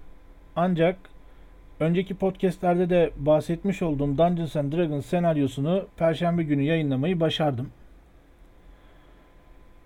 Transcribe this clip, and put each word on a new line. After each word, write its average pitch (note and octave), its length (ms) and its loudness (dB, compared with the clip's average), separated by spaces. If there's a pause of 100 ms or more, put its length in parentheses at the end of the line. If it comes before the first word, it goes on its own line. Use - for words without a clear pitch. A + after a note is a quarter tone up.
(560)
Ancak F3 400 2 (840)
önceki F3 360 0
podcastlerde F3+ 760 0
de F3 280 4
bahsetmiş F3 640 0
olduğum C#3+ 360 0
Dungeons E3 380 2
and C#3+ 180 -2
Dragons D3+ 320 -2
senaryosunu D#3+ 840 0 (100)
Perşembe E3+ 460 0
günü D3 180 0
yayınlamayı D3+ 580 0
başardım. D3 500 0 (2250)